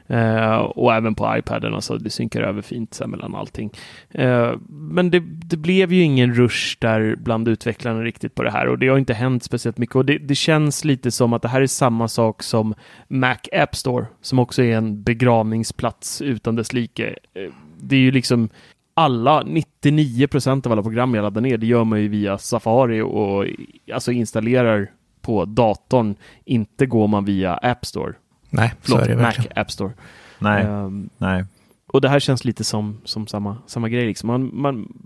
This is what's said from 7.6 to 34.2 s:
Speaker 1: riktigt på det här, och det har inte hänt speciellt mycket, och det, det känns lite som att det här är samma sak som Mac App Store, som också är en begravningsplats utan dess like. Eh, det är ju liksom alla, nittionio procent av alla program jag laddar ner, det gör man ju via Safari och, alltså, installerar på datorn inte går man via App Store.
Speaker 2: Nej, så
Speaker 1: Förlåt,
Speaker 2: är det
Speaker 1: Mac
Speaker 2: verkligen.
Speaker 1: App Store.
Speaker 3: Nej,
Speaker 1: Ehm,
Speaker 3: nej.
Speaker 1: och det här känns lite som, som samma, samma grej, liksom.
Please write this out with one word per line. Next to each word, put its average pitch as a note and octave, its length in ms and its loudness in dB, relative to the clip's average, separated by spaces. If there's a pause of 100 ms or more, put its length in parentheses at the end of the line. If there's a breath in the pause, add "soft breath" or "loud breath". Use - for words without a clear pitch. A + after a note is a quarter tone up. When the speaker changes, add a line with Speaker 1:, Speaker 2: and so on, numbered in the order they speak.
Speaker 1:
riktigt A2+ 320 -8
på B2 80 -4
det A#2+ 80 0
här, B2 180 0
och B2 100 0
det C3 100 2
har C3+ 100 4
inte C3 160 0
hänt B2 300 -2
speciellt A#2+ 340 -4
mycket, A#2+ 180 -2
och C3 80 6
det, D3 140 -4
det C#3+ 160 -4
känns D3+ 500 0
lite B2+ 260 0
som A#2 220 2
att A#2 100 -2
det A#2 60 -4
här C3 120 0
är C3+ 60 4
samma A#2 420 0
sak A2+ 340 0
som A2 320 -2 (340 loud breath)
Mac B2+ 280 0 (160)
App - 240 0
Store, B2 300 -2 (140)
som - 180 0
också B2 240 2
är A#2 140 4
en G#2+ 260 -2
begravningsplats A2+ 1200 0
utan A#2 340 -2
dess A2+ 160 -4
like. A2+ 340 -4 (280)
Eh, F#2 180 -10 (280)
det C3+ 160 0
är C3 40 8
ju C3 100 8
liksom A#2+ 380 2 (460 soft breath)
alla, C#3 480 4
nittionio D3 840 2
procent C3+ 400 0
av A#2 60 0
alla G#2+ 100 2
program A#2 320 0
jag G#2 80 2
laddar G#2 180 -2
ner, A#2+ 180 0
det A2+ 80 -2
gör A#2 180 4
man G#2+ 160 0
ju G#2 80 0
via G2+ 300 -2
Safari A#2 600 0
och, G2 460 0 (480)
alltså, B2 180 -2
installerar A2+ 760 0 (320)
på G#2 220 0
datorn G#2+ 720 0 (300 loud breath)
inte B2 420 0
går A2+ 200 2
man G2+ 180 2
via F#2+ 300 0
App - 320 -4
Store. - 260 -8 (380)
Speaker 2:
Nej, A2+ 200 2
så - 120 -10
Speaker 1:
Förlåt, B2 220 2
Speaker 2:
är A2+ 40 2
det A#2 80 0
Speaker 1:
Mac A#2+ 60 4
Speaker 2:
verkligen. A#2 360 0
Speaker 1:
App G2+ 120 -4
Store. G2+ 220 -6 (460 loud breath)
Speaker 3:
Nej, G#2 260 2
Speaker 1:
Ehm, G2+ 540 -6
Speaker 3:
nej. F#2+ 260 -2 (420 soft breath)
Speaker 1:
och C#3 140 2
det C3+ 80 4
här C#3+ 120 4
känns C3 240 0
lite A2 200 -4
som, G#2+ 400 -4
som G#2+ 220 -8
samma, G2+ 300 -6 (100)
samma A2+ 220 -4
grej, A#2+ 180 -2
liksom. G2+ 200 -4